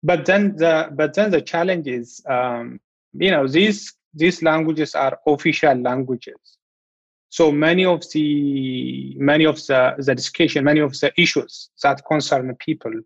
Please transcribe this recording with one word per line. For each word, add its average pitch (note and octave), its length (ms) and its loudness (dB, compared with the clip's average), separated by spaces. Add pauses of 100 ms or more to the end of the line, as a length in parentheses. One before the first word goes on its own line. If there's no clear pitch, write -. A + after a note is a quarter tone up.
but D#3 220 0
then G3 320 2
the, D#3+ 340 2
but D3 240 -2
then G#3 160 2
the D#3+ 100 2
challenge F3 460 -2
is, A#2+ 420 -8
um, B2 500 -4 (340)
you F3 180 0
know, C#3+ 160 2
these, G3+ 460 0 (200)
these E3 300 0
languages D#3 500 0
are C3+ 320 -2
official D3+ 500 2
languages. B2+ 600 -4 (920)
So D#3+ 220 2
many E3 340 2
of F3 260 0
the, C3+ 1040 -4
many D3 280 4
of D3+ 100 2 (120)
the, C3 300 2
the C3+ 180 0
discussion, C#3+ 500 0
many D3+ 160 4
of C#3 180 -2
the C#3+ 180 0
issues - 520 -2 (120)
that C#3 240 0
concern C3 540 -2
people D#3 320 -6 (140)